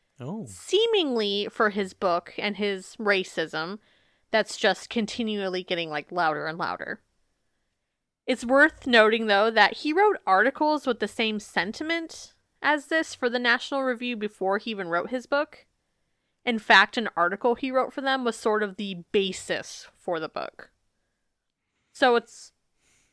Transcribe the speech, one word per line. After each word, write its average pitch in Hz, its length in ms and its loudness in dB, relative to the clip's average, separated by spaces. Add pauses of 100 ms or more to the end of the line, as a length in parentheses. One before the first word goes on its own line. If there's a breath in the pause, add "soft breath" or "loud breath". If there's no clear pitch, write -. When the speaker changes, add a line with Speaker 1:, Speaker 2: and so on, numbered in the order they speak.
(220)
Speaker 1:
Oh. 175 260 -10
Speaker 2:
seemingly 247 1040 -2
for 214 180 0
his 196 240 -6
book 175 440 -2
and 202 180 -6
his 196 420 -6
racism 185 840 -2 (520)
that's 214 240 0
just - 340 0
continually 202 760 -4
getting, 170 260 -4
like, 151 240 -8
louder 156 320 0
and 160 120 -6
louder. - 440 -6 (1200)
It's 254 200 -4
worth 285 420 4
noting, 226 400 6
though, 208 240 4
that 208 280 4
he 294 120 -4
wrote 392 240 4 (100)
articles 269 640 2
with 233 140 -2
the 208 80 -4
same 220 320 -4
sentiment 311 880 -6 (360)
as 285 200 0
this 320 280 -2
for 247 160 -2
the 247 100 -2
National 247 440 0
Review 247 320 -4
before 202 420 -2
he 226 140 -6
even 196 160 -6
wrote 170 220 -2
his 247 160 -4
book. - 400 -4 (800)
In 233 120 -2
fact, 208 380 6
an 220 180 -4
article 196 420 2
he 262 160 -6
wrote 254 200 0
for - 80 -10
them 269 240 -2
was 226 140 -2
sort 214 260 0
of 196 140 -6
the 190 340 -8
basis - 840 -2
for 175 200 -4
the 156 120 -6
book. - 400 -10 (1200)
So 247 240 4
it's - 380 -4 (600)